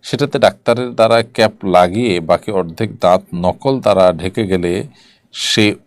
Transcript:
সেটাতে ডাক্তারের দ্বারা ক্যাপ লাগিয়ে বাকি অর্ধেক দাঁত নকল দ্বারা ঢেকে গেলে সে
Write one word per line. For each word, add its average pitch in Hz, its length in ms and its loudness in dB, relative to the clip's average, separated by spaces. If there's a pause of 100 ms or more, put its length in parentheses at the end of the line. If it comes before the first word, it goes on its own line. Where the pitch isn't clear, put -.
সেটাতে 139 380 -4
ডাক্তারের 120 560 0
দ্বারা 113 280 4
ক্যাপ 110 420 -2
লাগিয়ে 90 540 2
বাকি 85 320 -2
অর্ধেক 95 480 -6
দাঁত 92 220 2 (120)
নকল 90 460 -4
দ্বারা 95 340 2
ঢেকে 92 340 -6
গেলে 90 360 -2 (480)
সে - 440 -2 (120)